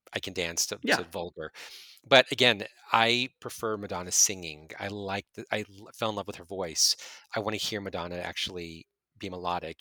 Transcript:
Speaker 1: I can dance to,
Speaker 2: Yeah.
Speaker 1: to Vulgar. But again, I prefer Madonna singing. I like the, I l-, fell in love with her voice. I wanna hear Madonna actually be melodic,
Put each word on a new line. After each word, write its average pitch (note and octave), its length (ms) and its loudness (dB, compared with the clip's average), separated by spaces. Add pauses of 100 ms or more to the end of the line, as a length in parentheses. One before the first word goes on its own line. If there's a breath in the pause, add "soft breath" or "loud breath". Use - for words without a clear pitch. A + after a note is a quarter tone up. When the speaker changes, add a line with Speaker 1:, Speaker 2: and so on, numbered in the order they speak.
(120)
Speaker 1:
I G2 80 -2
can F#2+ 120 -8
dance E2+ 340 0
to, G#2 160 -6
Speaker 2:
Yeah. - 180 2
Speaker 1:
to F2 40 -6
Vulgar. E2+ 480 -8 (540 loud breath)
But C3 260 8
again, A2+ 320 6 (280)
I A#2 380 6 (100)
prefer A2+ 360 -4
Madonna F#2 360 -6
singing. D#2+ 580 0 (100)
I G2+ 80 -4
like G2+ 460 -4
the, A2+ 180 -10
I A2 80 0 (200)
l-, G#2+ 140 -20
fell A2 160 -2
in G#2+ 60 -4
love G2 100 -4
with G2+ 100 -8
her F#2 80 -14
voice. F2 520 0 (380 loud breath)
I A#2 60 2
wanna G#2 180 -2
hear G#2 220 -4
Madonna F2 380 -6
actually E2+ 680 -6 (320)
be G2 120 -6
melodic, F2 500 -4